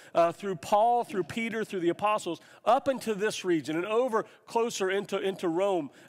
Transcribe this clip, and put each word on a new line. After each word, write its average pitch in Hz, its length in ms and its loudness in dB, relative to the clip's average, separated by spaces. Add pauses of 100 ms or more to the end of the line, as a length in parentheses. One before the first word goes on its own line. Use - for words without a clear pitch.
(140)
uh, 170 180 4
through 190 240 -6
Paul, 233 480 2
through 196 200 -4
Peter, 220 400 -4
through 196 160 -6
the 170 100 2
apostles, 196 500 -2 (240)
up 269 240 4
into 226 260 -2
this 196 300 -2
region 156 320 0
and 175 80 -2
over 220 400 0 (220)
closer 226 440 0
into, 196 300 -2
into 196 280 -2
Rome. 175 420 0 (180)